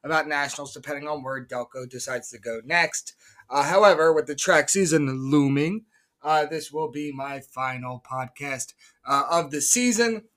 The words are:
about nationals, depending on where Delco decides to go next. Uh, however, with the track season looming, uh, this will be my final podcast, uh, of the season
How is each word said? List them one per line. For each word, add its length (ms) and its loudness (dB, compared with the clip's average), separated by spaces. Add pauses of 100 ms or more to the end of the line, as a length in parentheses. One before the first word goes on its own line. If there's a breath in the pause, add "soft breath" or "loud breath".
about 240 -2
nationals, 480 -4
depending 320 -10
on 160 -8
where 200 -8
Delco 460 -10
decides 400 -8
to 100 -18
go 240 -8
next. 520 -2 (340 soft breath)
Uh, 140 2
however, 500 6
with 140 2
the 80 -6
track 340 2
season 640 2
looming, 540 2 (360)
uh, 240 2
this 260 -10
will 200 -4
be 200 -6
my 280 -10
final 680 -8
podcast, 680 -10 (320 soft breath)
uh, 240 2
of 180 2
the 120 -6
season 600 2 (160)